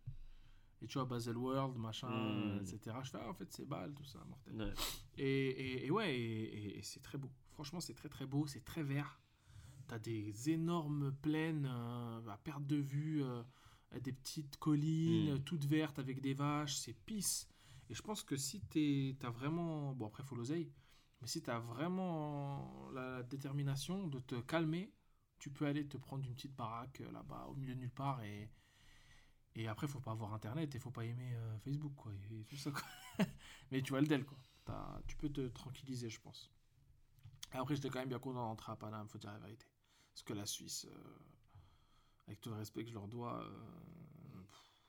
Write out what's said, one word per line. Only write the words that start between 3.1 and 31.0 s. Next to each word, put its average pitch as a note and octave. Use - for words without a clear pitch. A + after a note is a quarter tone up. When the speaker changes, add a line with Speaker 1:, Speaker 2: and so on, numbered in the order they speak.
Speaker 1:
fais, G3+
ah, -
en C#4+
fait, F#3
c'est -
Bâle, D#3+
tout C#3+
ça, E3
mortel. C3
Speaker 2:
Ouais. G#2
Speaker 1:
Et, C#3
et, C3
et C#3+
ouais, F#3+
et, A2+
et, G#2+
et G#2+
c'est -
très -
beau. C3+
Franchement, D#3
c'est -
très, -
très C#3
beau, C#3+
c'est B2+
très -
vert. C#3+
T'as A#2
des A2
énormes D#3+
plaines, D3+
euh, A#2+
à G#2
perte D3
de D3
vue, D3
euh, B2
des B2+
petites C#3
collines, D#3+
Speaker 2:
Mm. C#3
Speaker 1:
toutes D3
vertes D3+
avec C3
des C3+
vaches, D3
c'est -
pisse. -
Et A2
je -
pense G#3
que -
si -
t'es, C#3
t'as B2
vraiment... D3+
Bon, A#2+
après, G#2+
faut C3+
l'oseille, C#3+
mais A#2
si E3
t'as A#2+
vraiment C#3+
la, B2+
la B2
détermination C#3
de C#3
te C3
calmer, E3
tu -
peux C#3+
aller C#3+
te C#3
prendre C3+
une A#2+
petite C3+
baraque, A#2
euh, A#2+
là-bas, B2
au C3+
milieu C3+
de B2+
nulle B2+
part, C3+
et, G#2
et A2
après, A2
faut C#3
pas A2+
avoir A2
Internet C#3
et -
faut A#2+
pas A#2